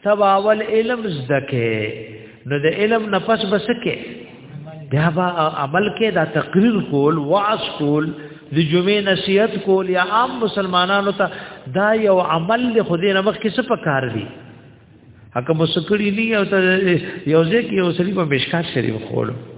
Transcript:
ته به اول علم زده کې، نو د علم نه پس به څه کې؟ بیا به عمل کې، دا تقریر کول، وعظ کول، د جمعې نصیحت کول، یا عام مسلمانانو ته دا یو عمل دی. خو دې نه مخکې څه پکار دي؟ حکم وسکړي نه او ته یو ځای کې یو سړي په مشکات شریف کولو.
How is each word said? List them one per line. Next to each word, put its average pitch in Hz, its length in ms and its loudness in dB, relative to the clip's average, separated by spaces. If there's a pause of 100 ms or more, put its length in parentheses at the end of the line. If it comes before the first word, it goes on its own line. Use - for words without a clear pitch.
ته 208 120 4
به 208 120 4
اول 202 360 4
علم 226 460 0
زده 139 320 0
کې، 113 1040 -4
نو 139 120 -2
د 143 80 0
علم 214 440 0
نه 196 80 2
پس 220 260 0
به 196 140 0
څه 240 160 0 (100)
کې؟ 170 120 -2 (960)
بیا 151 200 2
به 175 120 0 (420)
عمل 175 240 0
کې، 214 260 -2
دا 170 100 2
تقریر 190 520 2 (140)
کول، 143 280 2
وعظ 196 460 0 (140)
کول، 147 340 0 (400)
د 139 60 2 (140)
جمعې 196 360 2
نصیحت 196 560 2
کول، 190 260 2
یا 180 200 2
عام 247 340 0
مسلمانانو 196 680 0
ته 196 180 0 (440)
دا 208 180 2
یو 208 280 4
عمل 185 540 0
دی. 226 60 4
خو 175 160 0
دې 190 200 0
نه 190 60 2
مخکې 214 340 0
څه 262 60 -2 (100)
پکار 143 300 0 (120)
دي؟ - 120 -4 (1080)
حکم 160 240 0
وسکړي 185 580 0
نه 226 180 0
او 202 80 2
ته 196 120 0 (680)
یو 160 180 4
ځای 214 180 2
کې - 100 -6
یو 185 200 2
سړي 180 220 -2
په 185 100 0 (100)
مشکات 139 300 -2 (100)
شریف 113 220 0 (120)
کولو. 117 260 -4 (240)